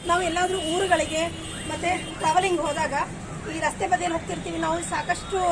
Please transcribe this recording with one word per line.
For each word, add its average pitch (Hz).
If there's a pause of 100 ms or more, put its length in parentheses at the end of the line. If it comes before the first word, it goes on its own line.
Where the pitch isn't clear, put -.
ನಾವು 349
ಎಲ್ಲಾದ್ರೂ 359
ಊರುಗಳಿಗೆ 320 (480)
ಮತ್ತೆ 349 (220)
ಟ್ರಾವೆಲಿಂಗ್ 359
ಹೋದಾಗ 294 (600)
ಈ 320
ರಸ್ತೆ 311
ಬದಿಯಲ್ಲಿ 349
ಹೋಗ್ತಿರ್ತೀವಿ 339
ನಾವು, 330
ಸಾಕಷ್ಟು - (140)